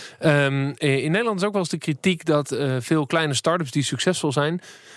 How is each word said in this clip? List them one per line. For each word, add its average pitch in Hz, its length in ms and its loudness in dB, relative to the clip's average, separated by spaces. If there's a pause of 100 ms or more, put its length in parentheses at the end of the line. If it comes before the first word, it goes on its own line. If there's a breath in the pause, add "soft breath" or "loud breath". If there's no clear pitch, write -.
(200 loud breath)
Ehm, 139 580 2
eh, 135 260 0
in 151 80 0
Nederland 214 280 0
is 185 60 -2
ook 208 60 -2
wel 196 100 0
eens 165 100 -4
de 180 60 -4
kritiek 165 480 -2
dat, 147 260 0
eh, 131 280 -2
veel 156 260 0
kleine 160 280 0
start-ups 165 380 0
die 143 120 0
succesvol 151 480 -2
zijn 151 300 0 (360 loud breath)